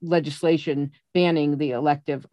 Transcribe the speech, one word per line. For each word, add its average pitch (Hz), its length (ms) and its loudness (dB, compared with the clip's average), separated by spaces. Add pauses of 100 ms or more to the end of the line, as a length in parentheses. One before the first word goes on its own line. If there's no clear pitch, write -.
legislation 151 920 -2 (220)
banning 160 440 2
the 143 140 -2
elective 143 600 -2